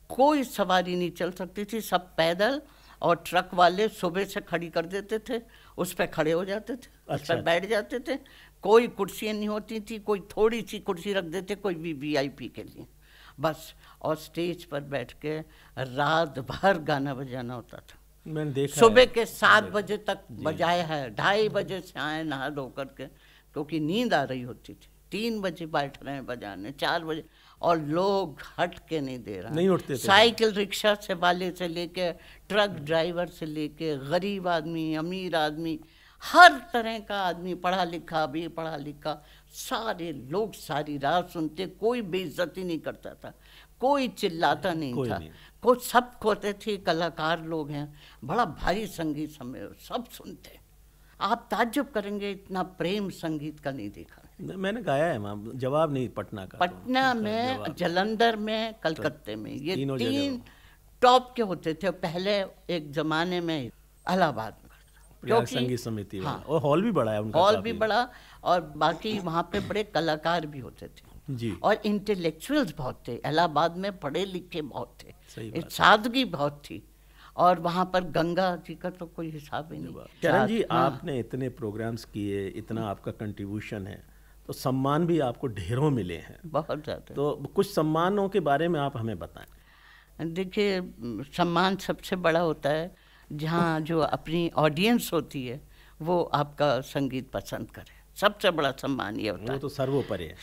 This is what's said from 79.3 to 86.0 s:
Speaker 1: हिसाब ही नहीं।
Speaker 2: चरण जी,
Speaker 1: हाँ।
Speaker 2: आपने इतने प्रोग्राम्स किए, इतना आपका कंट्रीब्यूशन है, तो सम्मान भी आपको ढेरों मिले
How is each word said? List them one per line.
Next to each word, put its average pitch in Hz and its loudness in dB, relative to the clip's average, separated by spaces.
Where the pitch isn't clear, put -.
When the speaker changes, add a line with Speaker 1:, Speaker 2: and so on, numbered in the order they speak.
Speaker 1:
हिसाब 151 -10
ही 151 -10
नहीं। 165 -12
Speaker 2:
चरण 156 6
जी, 220 0
Speaker 1:
हाँ। 127 4
Speaker 2:
आपने 135 -2
इतने 131 -4
प्रोग्राम्स 113 -6
किए, 101 -4
इतना 110 -6
आपका 98 -6
कंट्रीब्यूशन 101 -8
है, 98 -14
तो 127 -8
सम्मान 139 2
भी 165 2
आपको 131 -2
ढेरों 117 0
मिले 92 -2